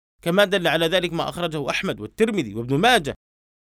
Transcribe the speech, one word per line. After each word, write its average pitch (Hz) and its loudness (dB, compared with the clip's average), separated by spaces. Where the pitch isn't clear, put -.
كما 190 4
دل 180 0
على 165 2
ذلك 180 0
ما 151 -2
أخرجه 151 -6
أحمد 147 -4
والترمذي 143 -2
وابن 123 -2
ماجه 185 2